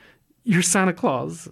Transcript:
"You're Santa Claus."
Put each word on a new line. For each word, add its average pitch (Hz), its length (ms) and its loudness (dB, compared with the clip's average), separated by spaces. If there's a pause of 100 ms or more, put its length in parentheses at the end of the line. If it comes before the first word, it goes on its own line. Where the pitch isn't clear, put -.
(440)
"You're 185 180 2
Santa 185 320 2
Claus." 160 580 -4